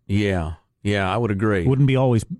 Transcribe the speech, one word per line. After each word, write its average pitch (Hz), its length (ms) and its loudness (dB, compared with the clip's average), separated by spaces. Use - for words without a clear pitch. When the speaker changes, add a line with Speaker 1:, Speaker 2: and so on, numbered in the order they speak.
Speaker 1:
Yeah. 95 480 -2
Yeah, 98 300 -2
I 104 40 -2
would 117 140 -2
agree. 101 360 0
Speaker 2:
Wouldn't 135 220 2
be 135 80 2
always, 127 280 2